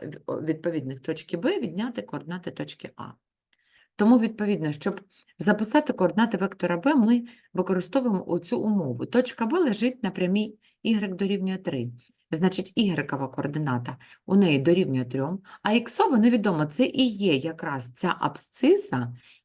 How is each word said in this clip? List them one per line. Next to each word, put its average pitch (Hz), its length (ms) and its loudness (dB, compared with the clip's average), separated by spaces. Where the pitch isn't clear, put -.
в-, 139 180 -6
відповідних 156 560 -4
точки - 360 -8
Б 311 240 -2
відняти 220 420 -6
координати 165 480 -10
точки - 460 -12
А. - 160 -16
Тому, 233 220 6
відповідно, 202 540 0
щоб 175 280 -6
записати 214 540 2
координати 202 440 2
вектора 180 400 -2
Б, 214 180 2
ми 240 300 4
використовуємо 185 760 0
оцю 175 320 -2
умову. 156 460 0
Точка 240 400 0
Б 285 120 0
лежить 247 440 0
на 190 80 0
прямій 190 480 -2
Y 208 320 0
дорівнює 190 420 -2
три. 135 320 -6
Значить, 180 440 0
ігрекова 147 540 0
координата 139 680 -4
у 190 100 2
неї 175 220 6
дорівнює 135 460 2
трьом, 135 380 -4
а 208 100 0
іксова 240 460 2
невідома, 208 480 2
це 240 180 0
і 262 240 0
є 196 260 0
якраз 143 580 -4
ця - 260 -2
абсциса, 151 1000 0